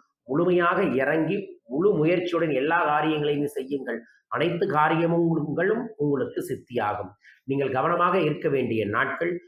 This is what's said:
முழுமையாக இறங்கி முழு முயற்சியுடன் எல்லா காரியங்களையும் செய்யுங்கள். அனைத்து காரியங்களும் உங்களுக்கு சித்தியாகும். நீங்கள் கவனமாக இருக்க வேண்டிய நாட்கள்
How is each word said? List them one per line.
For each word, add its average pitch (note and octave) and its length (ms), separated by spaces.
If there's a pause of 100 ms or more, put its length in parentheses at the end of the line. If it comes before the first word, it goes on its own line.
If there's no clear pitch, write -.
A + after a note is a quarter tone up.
(240)
முழுமையாக F3 580
இறங்கி D3+ 800
முழு D#3 400
முயற்சியுடன் E3+ 500
எல்லா D#3+ 300
காரியங்களையும் D3+ 640
செய்யுங்கள். C3+ 560 (260)
அனைத்து E3 400
காரியங்களும் E3 1300
உங்களுக்கு C#3 460
சித்தியாகும். G#2 680 (340)
நீங்கள் C#3 260
கவனமாக F3 500
இருக்க D3+ 280
வேண்டிய A2+ 400
நாட்கள் E3 600